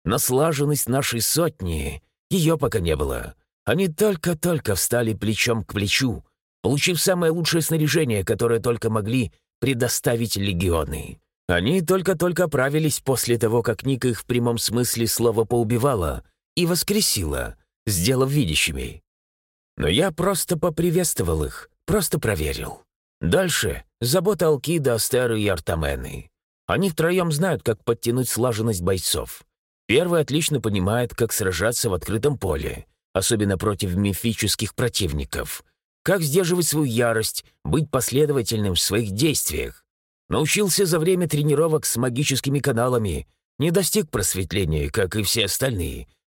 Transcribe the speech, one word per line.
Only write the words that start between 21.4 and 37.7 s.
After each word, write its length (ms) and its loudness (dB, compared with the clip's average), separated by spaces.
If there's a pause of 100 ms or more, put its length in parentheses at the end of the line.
их, 240 -10 (160)
просто 340 0
проверил. 640 -4 (380)
Дальше 640 0 (160)
забота 480 2
Алкида, 460 2
Астеры 460 0
и 80 2
Артамены. 840 -4 (360)
Они 240 0
втроем 420 0
знают, 300 0
как 220 -2
подтянуть 440 0
слаженность 540 0
бойцов. 600 -2 (440)
Первый 340 4
отлично 400 0
понимает, 540 0
как 180 0
сражаться 580 0
в 40 2
открытом 440 -2
поле, 480 -4 (260)
особенно 460 0
против 360 -2
мифических 800 -2
противников. 880 -4 (380)
Как 200 0
сдерживать 440 2
свою 180 0
ярость, 600 0 (200)
быть 260 0